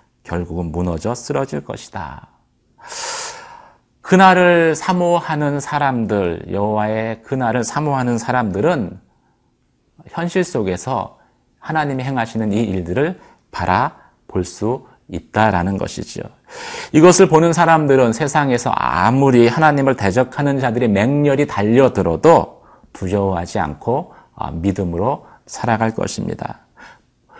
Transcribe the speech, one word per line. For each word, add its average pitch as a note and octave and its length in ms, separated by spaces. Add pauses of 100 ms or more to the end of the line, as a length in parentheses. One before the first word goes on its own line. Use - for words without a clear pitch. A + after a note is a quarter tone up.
(240)
결국은 E2+ 480
무너져 F2 420
쓰러질 C#3+ 520
것이다." - 640 (1700)
그날을 F3 760
사모하는 D#3+ 840
사람들, G#2+ 920
여호와의 G#2+ 680
그날을 B2 420
사모하는 C3 520
사람들은 A#2 840 (1080)
현실 F3 380
속에서 G2 720 (420)
하나님이 C#3+ 440
행하시는 A2+ 500
이 A2+ 100
일들을 G2 560 (320)
바라 F2+ 520 (300)
볼 F#2 100
수 A#2+ 420 (240)
있다라는 F#2+ 680
것이지요. - 460 (680)
이것을 F3 360
보는 D#3+ 260
사람들은 D3+ 600
세상에서 C#3 580
아무리 A#2 760
하나님을 C#3 480
대적하는 B2+ 640
자들의 A#2+ 300
맹렬히 C#3 560
달려들어도 A2+ 1200 (300)
두려워하지 F#2+ 640
않고, A2+ 540 (220)
아, - 160
믿음으로 F#2+ 760 (180)
살아갈 A2+ 460
것입니다. - 720 (800)